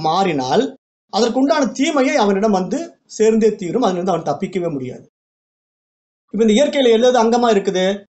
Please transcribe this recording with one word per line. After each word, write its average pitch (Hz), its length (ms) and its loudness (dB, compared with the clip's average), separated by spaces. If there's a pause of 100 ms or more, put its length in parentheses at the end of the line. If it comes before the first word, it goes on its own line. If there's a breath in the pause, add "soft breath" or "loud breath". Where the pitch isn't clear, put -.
மாறினால் 160 640 0 (480)
அதற்குண்டான 262 600 0
தீமையை 294 440 0
அவனிடம் 202 400 0
வந்து 185 220 -4 (320)
சேர்ந்தே 220 420 2
தீரும், 214 340 -4
அதிலிருந்து 180 280 -2
அவன் 160 140 -6
தப்பிக்கவே 175 420 -4
முடியாது. 127 340 -10 (1300)
இப்ப 196 80 -2
இந்த 214 120 4
இயற்கையில 277 380 2
எல்லாது 247 260 4
அங்கமா 233 320 2
இருக்குது. 190 340 0 (320)